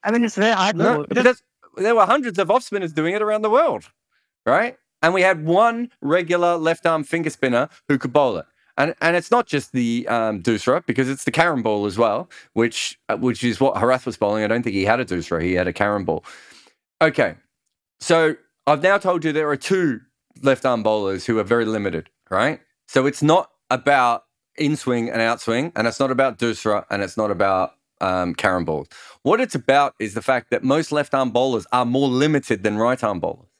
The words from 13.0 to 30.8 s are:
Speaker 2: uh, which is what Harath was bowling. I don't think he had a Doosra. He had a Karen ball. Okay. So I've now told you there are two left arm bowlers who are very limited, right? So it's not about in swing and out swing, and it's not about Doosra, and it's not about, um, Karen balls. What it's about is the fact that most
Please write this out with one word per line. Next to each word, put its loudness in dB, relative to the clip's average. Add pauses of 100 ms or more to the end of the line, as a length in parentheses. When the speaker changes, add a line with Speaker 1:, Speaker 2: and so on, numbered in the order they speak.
Speaker 2:
uh, 0
which -2
is -2
what 2
Harath 0
was -8
bowling. 0
I -2
don't -2
think -6
he 0
had 2
a -4
Doosra. -4
He 0
had 0
a -6
Karen -2
ball. -4 (800)
Okay. 0 (680)
So 2 (300)
I've 0
now 4
told 0
you -2
there -2
are 0
two -2 (420)
left 2
arm 0
bowlers 0
who 0
are 0
very 0
limited, -4 (220)
right? 0 (280)
So 2
it's -2
not 4 (200)
about 2 (320)
in 0
swing -2
and -4
out 0
swing, -2
and 0
it's -4
not 0
about 0
Doosra, -2
and -4
it's -8
not -2
about, 0 (260)
um, -2
Karen 0
balls. -6 (340)
What 2
it's -4
about 2
is -6
the -6
fact -2
that -2
most 0